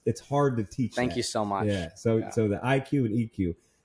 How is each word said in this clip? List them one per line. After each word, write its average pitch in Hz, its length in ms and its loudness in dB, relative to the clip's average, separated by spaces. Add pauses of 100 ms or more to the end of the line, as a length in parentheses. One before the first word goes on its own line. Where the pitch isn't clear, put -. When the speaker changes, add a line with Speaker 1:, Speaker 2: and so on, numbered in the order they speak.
Speaker 1:
it's - 160 0
hard 143 360 2
to 110 60 0
teach 113 300 -4
Speaker 2:
Thank 123 180 0
Speaker 1:
that. 120 60 -4
Speaker 2:
you 120 60 0
so 110 200 -2
much. 101 240 0
Speaker 1:
Yeah. 92 280 0
So, 113 220 2
Speaker 2:
Yeah. 110 120 -2
Speaker 1:
so 110 180 2
the 101 180 -2
I 135 140 4
Q 135 260 0
and 104 80 -2
E 113 140 0
Q. 90 280 -2 (300)